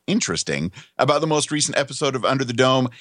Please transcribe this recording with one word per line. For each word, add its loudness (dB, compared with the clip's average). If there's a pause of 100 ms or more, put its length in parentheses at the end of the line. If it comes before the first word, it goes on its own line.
interesting -2 (260)
about 4
the 0
most 0
recent -2
episode -2
of -2
Under 0
the -4
Dome. 4 (120)